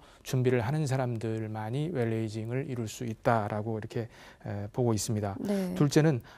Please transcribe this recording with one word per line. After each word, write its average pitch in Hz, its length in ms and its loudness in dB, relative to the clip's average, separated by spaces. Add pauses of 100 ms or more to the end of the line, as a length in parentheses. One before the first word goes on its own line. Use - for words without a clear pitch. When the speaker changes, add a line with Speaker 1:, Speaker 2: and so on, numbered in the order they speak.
(220)
Speaker 1:
준비를 127 400 4
하는 151 240 0
사람들만이 113 1040 -2
웰 117 200 0
에이징을 113 580 -2
이룰 117 180 -4
수 - 160 -8
있다라고 110 720 0
이렇게, 113 300 -4 (380)
에, 104 260 -6
보고 120 220 2
있습니다. 104 460 -2
Speaker 2:
네. 190 340 -2
Speaker 1:
둘째는 151 480 4 (160)